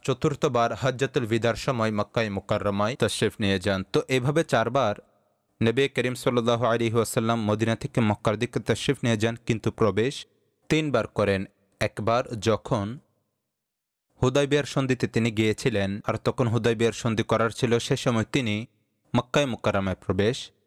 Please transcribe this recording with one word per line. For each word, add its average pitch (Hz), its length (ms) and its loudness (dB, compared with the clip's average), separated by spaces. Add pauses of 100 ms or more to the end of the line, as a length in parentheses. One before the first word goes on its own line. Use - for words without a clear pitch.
চতুর্থবার 127 720 0
হজ্জাতুল 127 520 -2
বিদার 113 300 0
সময় 113 360 -2
মক্কায় 107 380 -2
মুকাররমায় 101 680 -2
তাশরিফ 110 440 0
নিয়ে 98 180 2
যান। 95 220 -2 (100)
তো - 80 2 (100)
এভাবে 135 360 0
চারবার 117 500 0 (680)
নবী 117 280 2
করিম 123 280 -2
সাল্লাল্লাহু 120 500 2
আলাইহি 117 320 2
ওয়াসাল্লাম 117 460 0
মদিনা 107 320 2
থেকে - 240 -4
মক্কার 107 360 2
দিকে 120 240 -2
তাশরিফ - 420 -2
নিয়ে 117 180 2
যান, 113 140 0 (100)
কিন্তু 113 280 0
প্রবেশ 110 420 2 (560)
তিনবার 147 380 2
করেন। 98 320 2 (400)
একবার 113 420 0 (180)
যখন 107 460 0 (1300)
হুদায়বিয়ার 139 460 2
সন্ধিতে 127 420 -2
তিনি 117 220 0
গিয়েছিলেন, 107 600 0 (160)
আর 110 180 -2
তখন 120 240 0
হুদায়বিয়ার 113 480 0
সন্ধি 113 280 -2
করার 113 280 0
ছিল, 117 260 -2
সে 131 180 -2
সময় 117 360 0
তিনি 117 220 -2 (600)
মক্কায় 143 360 0
মুকাররমায় 98 500 -2
প্রবেশ 101 360 0 (300)